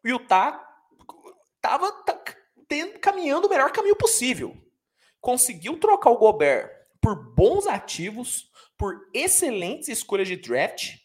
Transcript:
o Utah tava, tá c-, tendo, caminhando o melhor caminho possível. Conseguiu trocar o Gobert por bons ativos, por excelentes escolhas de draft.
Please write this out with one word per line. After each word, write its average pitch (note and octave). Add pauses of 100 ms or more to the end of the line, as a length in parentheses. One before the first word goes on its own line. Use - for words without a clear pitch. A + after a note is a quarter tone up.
o A3+
Utah A#3 (920)
tava, F4+ (120)
tá - (120)
c-, - (320)
tendo, D#4+
caminhando F4+
o -
melhor D4+
caminho G#4
possível. B3 (640)
Conseguiu B3
trocar G4+
o A#3+
Gobert F3+ (300)
por D3+
bons F#4
ativos, G#3+ (280)
por -
excelentes C4+
escolhas G3
de F3+
draft. -